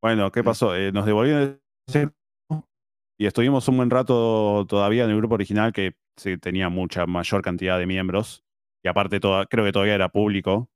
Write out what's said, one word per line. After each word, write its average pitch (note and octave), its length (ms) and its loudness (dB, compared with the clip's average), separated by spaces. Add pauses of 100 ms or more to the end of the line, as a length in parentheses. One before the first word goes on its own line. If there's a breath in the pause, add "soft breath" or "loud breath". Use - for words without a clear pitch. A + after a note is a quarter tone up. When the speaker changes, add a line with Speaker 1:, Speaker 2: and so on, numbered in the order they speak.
Speaker 1:
Bueno, A2 300 0
¿qué A#2+ 100 -2
Speaker 2:
Mm. - 20 0
Speaker 1:
pasó? A2 300 0
Eh, G2 180 -2
nos G2+ 140 -2
devolvieron C#3 540 0 (340)
el D3 180 0 (1040)
y G#2 80 0
estuvimos B2 420 2
un C3 80 4
buen B2 140 2
rato A2+ 760 2
todavía G#2 360 2
en A2 60 0
el G#2+ 60 2
grupo A2 180 0
original G#2 380 0
que F#2+ 220 -4 (240)
sí, F#2 200 -6
tenía F#2 320 -4
mucha F2+ 360 -4
mayor F2+ 340 -2
cantidad F2+ 380 -2
de F2+ 80 -2
miembros. F#2 560 -4 (420)
Y F2+ 40 -2
aparte, G2 320 0
toda, G2 260 2
creo A2+ 180 0
que G2+ 80 2
todavía G2+ 220 2
era F#2+ 140 0
público. G2+ 680 0